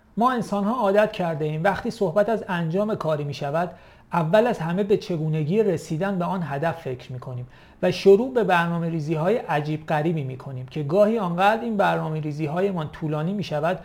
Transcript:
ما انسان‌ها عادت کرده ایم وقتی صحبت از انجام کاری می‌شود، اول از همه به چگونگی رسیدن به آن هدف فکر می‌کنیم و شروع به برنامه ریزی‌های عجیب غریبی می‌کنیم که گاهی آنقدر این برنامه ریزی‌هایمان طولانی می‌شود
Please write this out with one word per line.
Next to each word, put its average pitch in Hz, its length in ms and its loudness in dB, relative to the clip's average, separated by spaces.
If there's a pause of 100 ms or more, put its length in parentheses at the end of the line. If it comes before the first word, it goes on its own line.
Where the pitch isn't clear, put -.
(180)
ما 240 140 2
انسان‌ها 220 500 -2
عادت 208 300 4
کرده 165 340 -2
ایم 156 180 -2
وقتی 196 280 0
صحبت 202 380 0
از 220 180 -2
انجام 185 480 -2
کاری 156 280 -2
می‌شود، 147 480 -4 (420)
اول 180 340 4
از 226 120 0
همه 170 240 0
به 202 140 2
چگونگی 156 680 0
رسیدن 185 560 -2
به 175 60 -2
آن 180 180 -4
هدف 147 380 -4
فکر 127 300 -10
می‌کنیم 123 360 -10 (340)
و 180 100 2
شروع 196 420 6
به 233 100 2
برنامه 170 460 2
ریزی‌های 165 480 0
عجیب 151 480 -2
غریبی 156 380 0
می‌کنیم 131 420 -10
که 151 180 -6
گاهی 208 360 2
آنقدر 196 420 2
این 226 160 -4
برنامه 165 420 0
ریزی‌هایمان 156 720 -2
طولانی 156 420 -4
می‌شود 175 520 -2